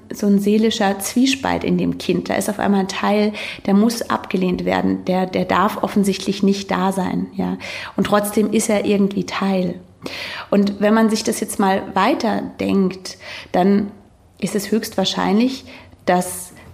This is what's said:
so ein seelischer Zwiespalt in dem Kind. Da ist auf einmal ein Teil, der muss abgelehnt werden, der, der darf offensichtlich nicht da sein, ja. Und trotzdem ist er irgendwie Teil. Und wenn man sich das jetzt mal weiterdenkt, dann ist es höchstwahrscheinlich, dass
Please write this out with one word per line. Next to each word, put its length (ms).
so 140
ein 120
seelischer 600
Zwiespalt 680
in 140
dem 200
Kind. 320
Da 40
ist 140
auf 100
einmal 220
ein 80
Teil, 440
der 80
muss 280
abgelehnt 640
werden, 400
der, 220
der 180
darf 380
offensichtlich 600
nicht 280
da 220
sein, 420
ja. 240
Und 100
trotzdem 460
ist 160
er 160
irgendwie 400
Teil. 560
Und 300
wenn 140
man 160
sich 140
das 160
jetzt 180
mal 240
weiterdenkt, 1200
dann 380
ist 140
es 160
höchstwahrscheinlich, 960
dass 480